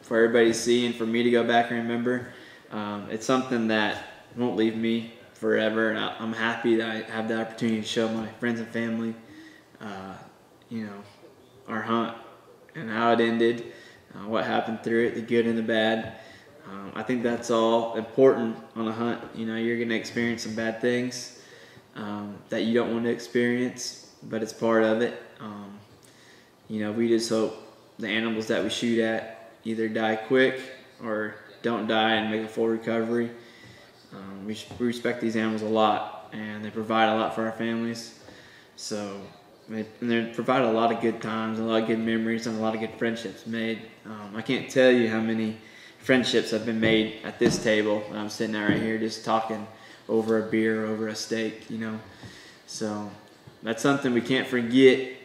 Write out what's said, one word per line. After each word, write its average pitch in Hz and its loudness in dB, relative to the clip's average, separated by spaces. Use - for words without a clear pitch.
for 117 0
everybody 117 8
to 113 2
see 120 2
and 117 -2
for 113 -4
me 117 2
to 120 6
go 117 6
back 117 4
and 117 -2
remember. 120 -2
Um, 104 -6
it's - -6
something 123 2
that 107 2
won't 120 0
leave 110 2
me 113 -2
forever, 110 2
and 107 -2
I, 107 -4
I'm 113 -4
happy 113 2
that 113 0
I 110 -6
have 110 -4
the 113 -2
opportunity 113 -2
to 107 -8
show 113 0
my 110 -4
friends 117 -2
and 113 -8
family, 113 -4
uh, 95 -12
you 110 -8
know, 101 -14
our 110 -4
hunt 113 -2
and 113 -10
how 117 4
it 117 4
ended, 117 2
uh, 101 -14
what 113 0
happened 113 -2
through 117 2
it, - -4
the 117 -4
good 117 2
and 113 0
the 113 -2
bad. 110 0
Um, 98 -14
I 107 -6
think 120 -2
that's 117 -2
all 117 2
important 113 4
on 113 -2
a 110 -2
hunt. 117 -4
You 113 -6
know, 110 -6
you're 117 -2
gonna 117 -2
experience 117 -2
some 107 -6
bad 113 -2
things, 123 -2
um, 104 -8
that 110 -2
you 113 2
don't 113 2
want 117 -2
to 117 0
experience, 120 -2
but 110 -4
it's 107 -8
part 110 4
of 110 4
it. - -2
Um, 104 -12
you 107 -4
know, 107 -2
we 117 2
just 113 4
hope 110 0
the 110 -6
animals 110 -2
that 95 0
we 107 -2
shoot 117 0
at 110 -2
either 113 -2
die 110 0
quick 131 2
or 110 -4
don't 113 -2
die 110 4
and 110 0
make 110 -2
a 110 -8
full 113 0
recovery. 113 0
Um, 98 -14
we, 107 -6
we 123 0
respect 120 -2
these 113 -2
animals 110 0
a 107 -2
lot, 110 0
and 107 -10
they 104 -8
provide 110 2
a 110 4
lot 110 0
for 113 -2
our 110 -2
families. 117 -6
So, 101 -8
they, 110 -6
and 120 -2
they 117 2
provide 127 0
a 117 4
lot 113 4
of 107 0
good 113 0
times, 110 -4
a 113 -2
lot 113 2
of 110 -2
good 113 2
memories, 113 0
and 110 -4
a 107 -2
lot 110 0
of 110 -6
good 110 -6
friendships 113 -4
made. 113 -4
Um, 104 -14
I 110 -6
can't 120 -2
tell 127 8
you 120 6
how 110 0
many 110 0
friendships 120 2
have 110 -2
been 113 -2
made 110 4
at - -12
this 113 2
table 107 2
when 104 -8
I'm 107 -6
sitting 110 -4
out 104 0
right 98 2
here 110 -2
just 110 -4
talking 110 -2
over 110 2
a - -4
beer, 110 2
over 110 -4
a 107 -6
steak, 110 -6
you 113 -8
know. 110 -6
So 104 -6
that's 113 -4
something 139 4
we 117 4
can't 120 0
forget 123 6